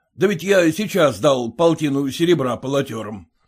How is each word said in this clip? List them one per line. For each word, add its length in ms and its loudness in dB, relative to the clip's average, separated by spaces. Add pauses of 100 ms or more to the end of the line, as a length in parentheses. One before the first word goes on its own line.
(140)
Да 140 0
ведь 160 -4
я 280 2
сейчас 480 0
дал 320 0
полтину 600 0
серебра 440 0
полотёрам», — 760 -6 (180)